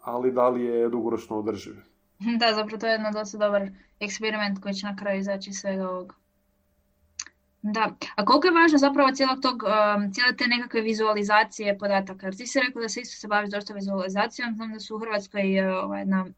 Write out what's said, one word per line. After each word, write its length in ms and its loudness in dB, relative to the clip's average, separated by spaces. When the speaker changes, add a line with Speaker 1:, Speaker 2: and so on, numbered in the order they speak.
Speaker 1:
ali 300 -2
da 160 4
li 160 0
je 240 0
dugoročno 500 -4
održiv. 360 -6
Speaker 2:
Da, 160 2
zapravo 260 -6
to 60 -4
je 60 2
jedan 200 -2
dosta 260 -8
dobar 300 0
eksperiment 600 -4
koji 140 -6
će 120 -8
na 100 -6
kraju 240 -2
izaći 300 -6
iz 60 -10
svega 340 -4
ovog. 240 -10
Da, 200 0
a 80 0
koliko 220 6
je 60 6
važno 260 8
zapravo 340 4
cijelog 280 0
tog, 220 0
um, 500 4
cijele 240 2
te 100 0
nekakve 340 0
vizualizacije 1000 2
podataka? 480 -2
Jer 100 -6
ti 100 -12
si 140 0
rekao 220 -2
da 60 -4
se 120 -8
isto 160 -12
se 120 -14
baviš 220 0
dosta 240 -6
vizualizacijom, 800 -2
znam 180 -8
da 80 -12
su 160 -10
u 20 -6
Hrvatskoj, 600 -2
e, 120 2
ovaj, 360 -4
na, 200 0